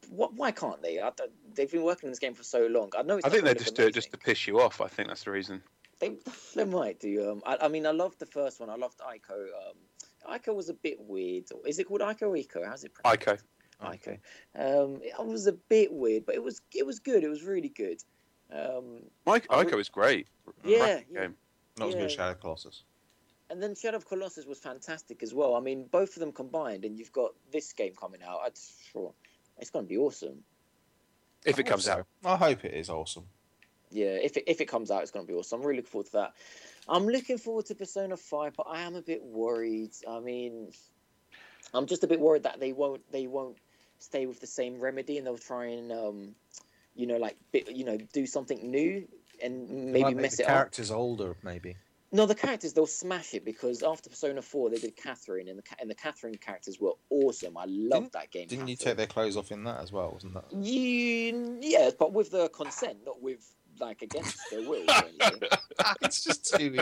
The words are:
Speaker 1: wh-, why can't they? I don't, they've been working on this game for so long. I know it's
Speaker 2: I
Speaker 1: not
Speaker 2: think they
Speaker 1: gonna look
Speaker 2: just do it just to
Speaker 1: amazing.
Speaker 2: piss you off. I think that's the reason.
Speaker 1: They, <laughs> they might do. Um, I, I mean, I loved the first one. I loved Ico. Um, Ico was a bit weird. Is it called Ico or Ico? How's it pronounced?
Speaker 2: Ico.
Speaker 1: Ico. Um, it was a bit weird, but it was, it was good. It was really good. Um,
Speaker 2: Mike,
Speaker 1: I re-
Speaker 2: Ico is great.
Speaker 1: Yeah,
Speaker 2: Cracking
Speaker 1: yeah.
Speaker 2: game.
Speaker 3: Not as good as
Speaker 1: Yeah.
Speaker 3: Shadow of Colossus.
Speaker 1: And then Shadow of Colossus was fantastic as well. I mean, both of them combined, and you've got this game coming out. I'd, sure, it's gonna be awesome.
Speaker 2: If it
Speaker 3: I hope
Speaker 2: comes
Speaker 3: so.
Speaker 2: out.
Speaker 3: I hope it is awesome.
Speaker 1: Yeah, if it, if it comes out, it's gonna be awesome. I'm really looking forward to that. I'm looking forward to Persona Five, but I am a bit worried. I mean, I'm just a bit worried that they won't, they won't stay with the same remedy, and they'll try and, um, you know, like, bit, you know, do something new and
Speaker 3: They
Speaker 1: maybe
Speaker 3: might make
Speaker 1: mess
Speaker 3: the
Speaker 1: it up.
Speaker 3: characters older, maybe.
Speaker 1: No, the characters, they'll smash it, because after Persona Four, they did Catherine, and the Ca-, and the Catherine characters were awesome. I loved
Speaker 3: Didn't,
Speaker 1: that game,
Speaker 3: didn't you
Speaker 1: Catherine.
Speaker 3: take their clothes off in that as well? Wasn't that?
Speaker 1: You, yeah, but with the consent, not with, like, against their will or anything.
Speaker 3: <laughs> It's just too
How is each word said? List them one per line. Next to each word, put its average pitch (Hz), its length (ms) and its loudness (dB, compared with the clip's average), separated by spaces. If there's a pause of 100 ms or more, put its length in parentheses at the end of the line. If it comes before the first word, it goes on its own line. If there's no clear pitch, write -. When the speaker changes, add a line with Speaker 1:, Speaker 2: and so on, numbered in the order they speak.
Speaker 1:
wh-, 208 280 0
why 262 140 0
can't 90 300 -6
they? 82 180 -4
I 110 160 -2
don't, 120 160 -8 (240)
they've 139 160 0
been 165 120 0
working 170 240 0
on 131 40 -6
this 123 80 -10
game 127 140 -4
for - 100 -18
so 117 240 4
long. 113 300 2
I 120 60 2
know 185 120 2
it's 175 100 0
Speaker 2:
I 143 40 4
Speaker 1:
not - 20 6
Speaker 2:
think 208 140 6
they 143 40 8
Speaker 1:
gonna - 20 -
look 117 80 4
Speaker 2:
just 113 160 -2
do 113 120 8
it 104 60 6
just - 180 -2
to - 60 -10
Speaker 1:
amazing. 120 180 2
Speaker 2:
piss - 120 -2
you 107 120 6
off. 110 220 4
I 95 60 0
think - 200 -6
that's - 160 -10
the 101 80 -6
reason. 95 300 -4 (380)
Speaker 1:
They, 208 160 -2 (180)
<laughs> - 220 -20
they 220 100 2
might 165 340 -2
do. 104 320 0
Um, 104 140 -8
I, 127 160 0
I 156 80 4
mean, 156 160 0
I 156 60 4
loved 170 280 -2
the 156 60 -12
first 139 340 -4
one. 113 100 -10
I 110 60 -8
loved 123 240 -8
Ico. 104 460 -10 (240)
Um, - 680 -16
Ico 226 160 -4
was 190 140 -4
a 170 60 -6
bit - 260 -6
weird. 92 460 -4 (200)
Is 151 140 -2
it 185 80 -2
called 202 140 -2
Ico 214 220 -2
or 196 120 0
Ico? 101 320 -6
How's 135 160 -10
it - 100 -18
pronounced? 113 320 4
Speaker 2:
Ico. 104 140 4 (420)
Speaker 1:
Ico. 98 360 -8 (380)
Um, 139 460 2
it - 240 -8
was 220 220 -2
a 190 60 6
bit 214 400 6
weird, 113 320 2
but - 100 0
it 233 80 -2
was, 247 180 -6 (140)
it - 100 2
was 247 140 -4
good. 226 240 4
It 151 60 0
was 151 140 -4
really 175 260 -2
good. 92 340 -6 (500)
Um, 127 440 -6 (280)
Speaker 2:
Mike, 226 240 6
Speaker 1:
I 143 120 8
re- 175 100 4
Speaker 2:
Ico 104 80 2
is 101 80 -2
great. 107 400 4 (380)
Speaker 1:
Yeah, 220 140 8
Speaker 2:
Cracking 185 340 4
Speaker 1:
yeah. 190 80 -4
Speaker 2:
game. 90 140 -4 (440)
Speaker 3:
Not 107 80 0
as 185 80 -2
good - 80 0
as - 80 -2
Speaker 1:
Yeah. - 60 -4
Speaker 3:
Shadow 90 140 0
of 82 100 -12
Colossus. - 420 -10 (640)
Speaker 1:
And 180 120 -10
then 208 140 -4
Shadow 220 220 -4
of - 100 -10
Colossus 185 380 -6
was 139 140 -12
fantastic 139 640 -12
as 113 100 -8
well. 131 220 4
I 120 40 2
mean, 131 320 -2
both 190 240 4
of 165 60 -12
them 151 100 -2
combined, 127 540 -6
and 107 120 -6
you've 113 140 -14
got 120 200 0 (200)
this 151 220 -4
game 98 260 -2
coming 92 240 -12
out. 87 220 -8
I'd, - 80 -4 (400)
sure, 92 180 -8 (460)
it's - 120 -16
gonna 135 180 -6
be 107 100 -2
awesome. 85 400 0 (1080)
Speaker 2:
If 139 160 4
it 127 60 0
Speaker 3:
I - 20 -2
hope 113 40 0
Speaker 2:
comes 95 140 4
Speaker 3:
so. 101 60 2
Speaker 2:
out. 92 140 0 (180)
Speaker 3:
I 185 140 4
hope 156 260 6
it 82 100 -6
is 80 160 -6
awesome. 80 360 -6 (640)
Speaker 1:
Yeah, 104 160 0
if 95 320 0
it, - 100 0
if 165 140 2
it - 80 -2
comes 117 200 -2
out, 98 120 2
it's 85 100 -8
gonna 90 140 -8
be 90 80 -6
awesome. 87 260 -4
I'm 143 80 -2
really 135 120 0
looking - 120 -12
forward 104 160 -4
to - 60 -20
that. 104 200 0 (540)
I'm 185 200 2
looking 254 300 0
forward 220 280 -4
to 208 100 -8
Persona 196 400 -6
Five, 147 400 -6
but - 140 -6
I 165 140 -6
am 175 120 -8
a 170 60 -10
bit 165 200 -6
worried. 113 720 -2 (180)
I 117 120 -8
mean, 120 500 -8 (1040)
I'm 135 140 0
just 180 180 0
a - 20 2
bit 160 140 4
worried 151 220 8
that - 180 -4
they 135 100 -2
won't, 135 300 -2 (100)
they 135 160 -4
won't 131 300 -6 (420)
stay 135 280 -4
with 123 120 -10
the 117 80 -14
same 123 320 -4
remedy, 131 380 -2
and 131 100 -6
they'll 120 100 -4
try 123 280 -8
and, 120 260 -8
um, 104 440 -6 (600)
you 123 100 -4
know, 120 120 0
like, 110 180 -2 (160)
bit, - 180 0
you 131 140 -8
know, 110 140 -2 (160)
do 139 120 0
something 127 460 -4
new 170 340 0 (380)
and 127 260 -6
Speaker 3:
They - 40 -8 (180)
Speaker 1:
maybe 131 120 6
Speaker 3:
might 135 120 4
make 131 80 -2
Speaker 1:
mess 135 140 0
Speaker 3:
the - 60 2
Speaker 1:
it - 20 4
up. 139 80 6
Speaker 3:
characters 127 380 2
older, 107 520 -2
maybe. 90 320 -10 (380)
Speaker 1:
No, 214 120 8
the 214 100 4
characters, 240 380 -2
they'll 156 140 6
smash 180 460 -6
it, 92 120 -6
because 117 380 -4
after 156 260 -2
Persona 139 320 -4
Four, 123 280 -2
they 117 80 0
did 113 200 -8
Catherine, 95 500 -8
and 92 100 -12
the 101 40 -14
Ca-, - 180 -16
and 113 100 -8
the 110 60 -8
Catherine 120 400 -8
characters 98 440 -12
were 95 120 4 (180)
awesome. 120 480 2
I 87 80 -8
loved 104 260 -2
Speaker 3:
Didn't, 233 220 2
Speaker 1:
that 73 180 -10
game, 87 180 -8
Speaker 3:
didn't 127 180 -6
you 123 80 -6
Speaker 1:
Catherine. 123 160 0
Speaker 3:
take 113 60 -2
their 107 100 0
clothes 107 300 0
off 101 140 -6
in 104 120 -10
that 117 160 -6
as 90 140 -10
well? 90 180 -4
Wasn't 92 220 -14
that? - 180 -12
Speaker 1:
You, 240 1080 0
yeah, 311 360 6
but 254 140 4
with 208 200 2
the 175 180 2
consent, 143 560 -6
not 127 160 -10
with, 127 280 -8 (300)
like, 117 220 -8
against 110 360 -6 (140)
their 113 160 -4
will 135 220 -2
or 233 160 8
anything. 196 480 2
Speaker 3:
<laughs> - 40 4 (440)
It's - 220 0
just - 320 0
too 143 260 2